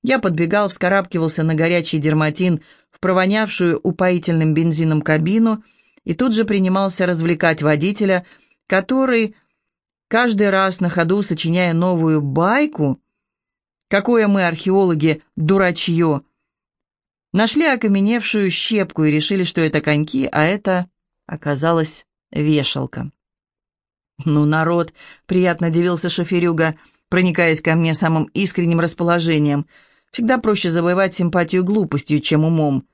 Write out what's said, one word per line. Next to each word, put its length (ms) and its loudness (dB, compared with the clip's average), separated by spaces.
Я 180 0
подбегал, 500 0
вскарабкивался 720 -2
на 120 0
горячий 440 0
дерматин 640 0
в 100 -20
провонявшую 800 0
упоительным 720 0
бензином 480 0
кабину 640 0
и 80 -4
тут 200 0
же 120 0
принимался 600 0
развлекать 560 0
водителя, 640 0
который 680 0
каждый 420 2
раз 300 0
на 100 0
ходу, 320 0
сочиняя 520 -2
новую 480 0
байку, 800 0
какое 380 2
мы, 200 2
археологи, 760 0
дурачье, 840 0
нашли 320 0
окаменевшую 840 0
щепку 540 -2
и 80 4
решили, 320 0
что 180 -2
это 200 0
коньки, 500 0
а 120 0
это 460 -2
оказалась 800 -2
вешалка. 800 -2
"Ну, 200 2
народ!" — 480 0
приятно 440 0
дивился 400 0
шоферюга, 680 0
проникаясь 520 2
ко 140 0
мне 180 2
самым 400 0
искренним 460 0
расположением. 840 0
Всегда 280 0
проще 320 0
завоевать 420 0
симпатию 500 0
глупостью, 560 -2
чем 240 0
умом. 500 0